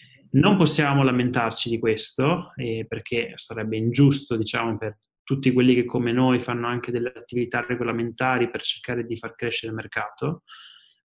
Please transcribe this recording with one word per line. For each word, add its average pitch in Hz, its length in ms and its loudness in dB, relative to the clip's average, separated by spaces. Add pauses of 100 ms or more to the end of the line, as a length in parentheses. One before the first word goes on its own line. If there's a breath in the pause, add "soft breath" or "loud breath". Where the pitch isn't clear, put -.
(320 loud breath)
Non 185 260 6
possiamo 143 460 4
lamentarci 123 640 0
di 117 80 0
questo, 131 800 0
eh, 113 320 -6
perché 113 480 -6
sarebbe 110 420 -6
ingiusto, 120 600 2
diciamo, 113 400 -2
per 107 200 -8 (260)
tutti 135 300 0
quelli 127 200 6
che 120 120 2
come 120 260 -2
noi 127 300 4
fanno 120 260 -4
anche 120 240 -6
delle 120 240 -4
attività 120 500 -4
regolamentari 120 840 -2
per - 120 -8
cercare 120 440 -6
di 117 100 -6
far 113 200 -12
crescere 113 360 -6
il 110 60 -8
mercato, 113 680 -6 (600 loud breath)